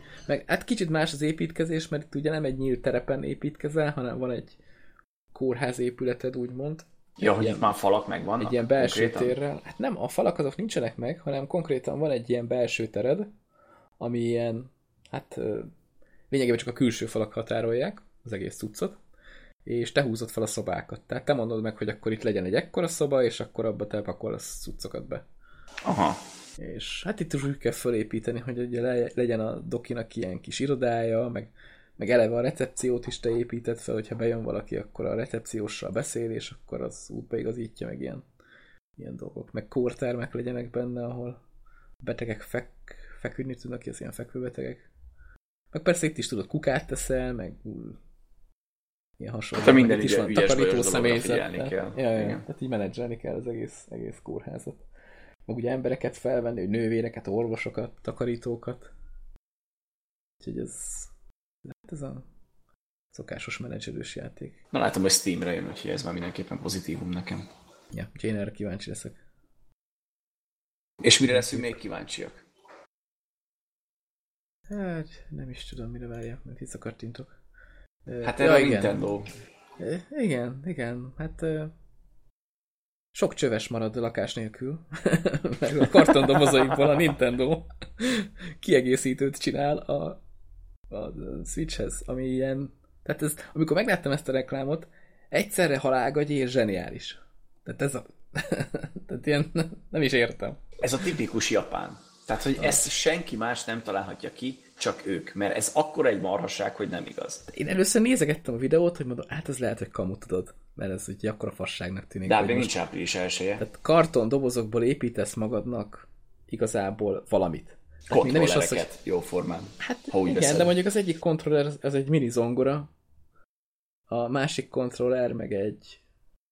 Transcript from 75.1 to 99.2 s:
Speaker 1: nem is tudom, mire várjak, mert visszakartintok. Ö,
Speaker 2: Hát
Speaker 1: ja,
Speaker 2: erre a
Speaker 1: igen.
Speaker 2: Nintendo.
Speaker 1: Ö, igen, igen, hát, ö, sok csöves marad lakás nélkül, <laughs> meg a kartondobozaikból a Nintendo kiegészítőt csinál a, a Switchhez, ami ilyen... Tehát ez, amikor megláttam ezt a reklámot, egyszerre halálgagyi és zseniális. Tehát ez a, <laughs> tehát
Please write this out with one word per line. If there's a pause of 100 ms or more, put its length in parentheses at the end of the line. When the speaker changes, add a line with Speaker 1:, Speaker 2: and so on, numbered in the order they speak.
Speaker 1:
nem
is
tudom,
mire
várjak,
mert
visszakartintok. (640)
Ö,
Speaker 2:
Hát
Speaker 1:
ja,
Speaker 2:
erre
a
Speaker 1:
igen.
Speaker 2:
Nintendo. (580)
Speaker 1:
Ö, (140)
igen,
igen,
hát,
ö, (1500)
sok
csöves
marad
lakás
nélkül, (400)
<laughs>
meg
a
kartondobozaikból
a
Nintendo (920)
kiegészítőt
csinál
a, (720)
a (340)
Switchhez,
ami
ilyen... (300)
Tehát
ez, (180)
amikor
megláttam
ezt
a
reklámot, (420)
egyszerre
halálgagyi
és
zseniális. (460)
Tehát
ez
a, (260)
<laughs>
tehát